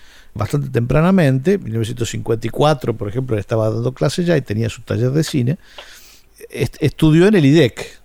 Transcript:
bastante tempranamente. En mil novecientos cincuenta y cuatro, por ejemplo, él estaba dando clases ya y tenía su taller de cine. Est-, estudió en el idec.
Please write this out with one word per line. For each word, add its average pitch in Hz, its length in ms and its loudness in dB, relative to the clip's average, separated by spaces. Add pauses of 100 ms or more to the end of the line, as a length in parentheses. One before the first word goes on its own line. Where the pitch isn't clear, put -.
(360)
bastante 135 340 -4
tempranamente. 139 840 2
En 196 100 -4
mil 110 100 -8
novecientos 113 340 -4
cincuenta 113 380 -4
y 110 60 -4
cuatro, 143 440 0
por 104 140 -8
ejemplo, 123 260 -4
él 104 40 -2
estaba 110 320 -2
dando 120 240 -4
clases 170 320 -2
ya 170 100 2
y 135 60 -2
tenía 110 260 -4
su - 140 -16
taller 110 260 -2
de 151 140 0
cine. 135 340 -2 (960)
Est-, - 300 -6
estudió 156 440 4
en 220 80 4
el 160 140 4
idec. 143 580 2